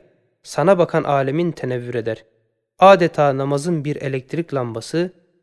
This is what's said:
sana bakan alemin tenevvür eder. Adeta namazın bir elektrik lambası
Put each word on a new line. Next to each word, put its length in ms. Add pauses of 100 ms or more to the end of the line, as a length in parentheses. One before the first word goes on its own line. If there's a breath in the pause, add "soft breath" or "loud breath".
(440)
sana 340
bakan 260
alemin 480
tenevvür 440
eder. 300 (540)
Adeta 580
namazın 480
bir 100
elektrik 580
lambası 580 (320)